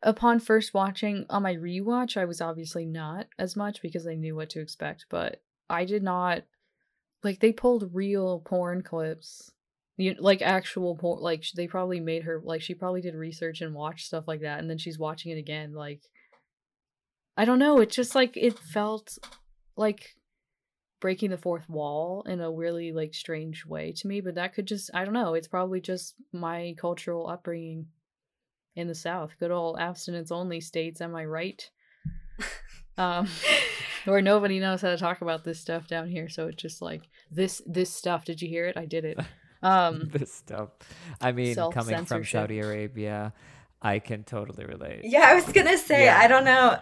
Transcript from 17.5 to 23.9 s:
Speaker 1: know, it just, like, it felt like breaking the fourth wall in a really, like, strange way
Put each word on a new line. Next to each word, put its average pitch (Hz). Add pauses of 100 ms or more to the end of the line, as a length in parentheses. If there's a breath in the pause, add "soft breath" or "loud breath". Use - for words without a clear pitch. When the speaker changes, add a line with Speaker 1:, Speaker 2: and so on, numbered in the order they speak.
Speaker 1:
know, 285
it 214
just, 247
like, 254
it 226
felt 214 (580)
like 208 (840)
breaking 190
the 185
fourth 170
wall 160
in 180
a 165
really, 170
like, 156
strange 160
way 156